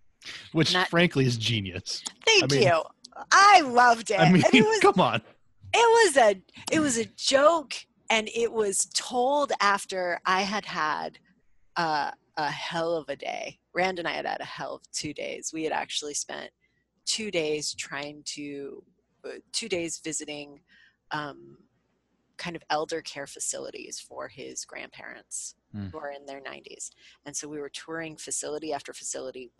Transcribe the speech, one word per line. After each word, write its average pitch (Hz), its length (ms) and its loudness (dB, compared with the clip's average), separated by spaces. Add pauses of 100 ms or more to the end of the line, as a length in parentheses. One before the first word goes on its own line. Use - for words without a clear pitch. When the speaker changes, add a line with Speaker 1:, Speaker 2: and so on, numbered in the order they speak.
(520)
Speaker 1:
Which, 160 200 2
Speaker 2:
Not 185 160 2
Speaker 1:
frankly, 170 380 4
is 120 100 0
genius. 104 640 -4 (240)
Speaker 2:
Thank 440 180 6
Speaker 1:
I - 100 0
mean, 175 100 4
Speaker 2:
you. 165 180 4 (500)
I 392 300 10
loved 240 480 4
it. 196 80 0
Speaker 1:
I 185 120 8
mean, 185 140 8
Speaker 2:
And - 100 6
it - 100 10
was 427 160 2
Speaker 1:
<laughs> - 0 -
come 381 200 6
on. 120 200 2 (540)
Speaker 2:
it 453 320 6
was 277 100 2
a, 208 260 6 (300)
it 311 80 4
was 269 180 0
a 226 60 -2
joke, 285 720 2 (360)
and 220 240 0
it 226 180 -2
was 208 420 0
told 262 680 0
after 190 640 0
I 185 160 2
had 196 240 -4
had, 156 520 -4 (580)
uh, 156 340 -2 (260)
a 147 140 -2
hell 165 440 -4
of 151 140 -6
a 139 80 -6
day. - 420 -10 (160)
Rand 185 240 -2
and 165 80 -6
I 147 60 -4
had 147 140 -6
had - 140 -6
a - 40 -10
hell 143 320 -12
of - 60 -20 (100)
two 151 200 -8
days. 143 400 -10
We 160 120 -8
had 147 80 -2
actually 147 420 -6
spent 147 360 -10 (540)
two 214 280 -6
days 151 420 -4
trying 147 520 -12
to, 139 580 -12 (400)
uh, 131 60 -12 (220)
two 226 160 -8
days 170 340 -4
visiting, 147 580 -12 (500)
um, 139 480 -10 (800)
kind 175 180 -10
of 165 160 -14
elder 156 320 -2
care 139 240 -12
facilities - 720 -10
for 131 300 -14
his 131 360 -14
grandparents 123 880 -16 (180)
Speaker 1:
Hmm. 101 160 -10
Speaker 2:
who 151 100 -14
are 147 140 -10
in 143 120 -16
their 139 160 -14
nineties. - 500 -16 (360)
And 143 100 -10
so 151 120 -8
we 151 120 -10
were 143 80 -8
touring 160 480 -10
facility 151 560 -8
after 139 220 -8
facility 131 640 -12